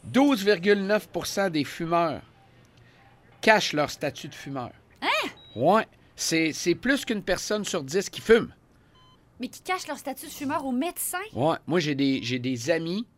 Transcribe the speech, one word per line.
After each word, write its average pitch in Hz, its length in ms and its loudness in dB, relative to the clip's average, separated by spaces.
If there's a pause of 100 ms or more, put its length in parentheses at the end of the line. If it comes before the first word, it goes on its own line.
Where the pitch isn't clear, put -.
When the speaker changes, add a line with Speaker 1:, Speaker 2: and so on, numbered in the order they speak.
Speaker 1:
Douze 254 360 4
virgule 202 460 4
neuf 202 220 0
pour 165 180 -6
cent 196 220 0
des 151 160 0
fumeurs 165 560 0 (1200)
cachent 214 320 4
leur 147 180 2
statut 147 360 -8
de - 60 -14
fumeur. 135 380 -10 (320)
Speaker 2:
Hein ? 480 240 0 (280)
Speaker 1:
Ouais. 175 300 4 (300)
C'est, 160 360 0
c'est 170 220 0
plus 247 320 0
qu'une 208 160 -2
personne 202 420 -2
sur 170 200 -4
dix 165 260 -4
qui - 120 -14
fume. 220 300 6 (880)
Speaker 2:
Mais 247 100 -8
qui - 120 -16
cachent 370 260 -4
leur 294 120 -8
statut - 260 -10
de 302 60 -14
fumeur 285 340 -4
au 262 60 -2
médecin ? 311 480 -4 (140)
Speaker 1:
Ouais. 147 240 2 (100)
Moi, 170 120 2
j'ai 147 140 0
des, 135 300 0
j'ai 123 160 -4
des 127 320 -2
amis 165 340 -2 (120)